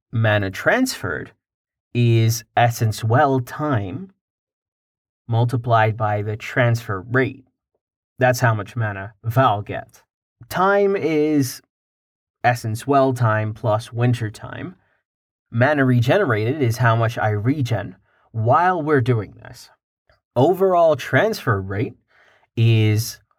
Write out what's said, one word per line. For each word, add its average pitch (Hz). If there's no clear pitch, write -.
Mana 104
transferred 160
is 117
Essence 117
Well 131
time 135
multiplied 117
by 104
the 107
transfer 117
rate. 120
That's 127
how 120
much 104
mana 104
Val 113
gets. -
Time 196
is 151
Essence 113
Well 135
time 110
plus 113
Winter 117
time. -
Mana 135
regenerated 127
is 113
how 117
much 113
I 107
regen 104
while 151
we're 147
doing 113
this. -
Overall 170
transfer 139
rate 98
is 113